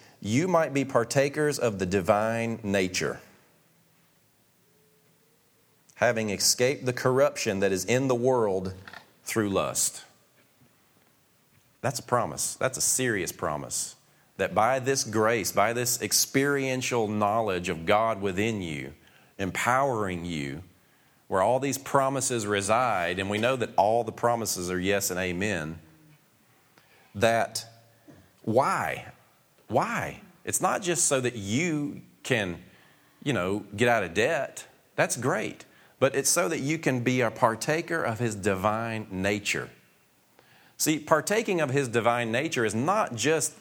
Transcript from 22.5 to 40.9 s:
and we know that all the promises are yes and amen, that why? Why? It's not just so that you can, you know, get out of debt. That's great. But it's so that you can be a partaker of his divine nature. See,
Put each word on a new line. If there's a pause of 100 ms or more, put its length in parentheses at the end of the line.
and
we
know
that
all
the
promises
are
yes
and
amen, (1300)
that (760)
why? (600)
Why? (220)
It's
not
just
so
that
you (220)
can, (600)
you
know, (100)
get
out
of
debt. (300)
That's
great. (360)
But
it's
so
that
you
can
be
a
partaker
of
his
divine
nature. (1080)
See,